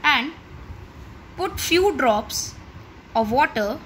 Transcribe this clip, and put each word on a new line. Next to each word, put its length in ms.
and 280
put 220
few 380
drops 560
of 160
water 540